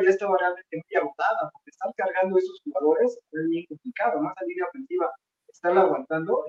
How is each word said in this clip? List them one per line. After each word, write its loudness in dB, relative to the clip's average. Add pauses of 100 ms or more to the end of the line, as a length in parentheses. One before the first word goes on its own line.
ya 6
estaba 2
realmente -2
muy -2
agotada, -2
porque -20
estar -8
cargando 0
a 6
esos -2
jugadores 2 (140)
es -4
bien -2
complicado, -4
más -4
la -6
línea -4
ofensiva, -4 (380)
estarla 2
aguantando 0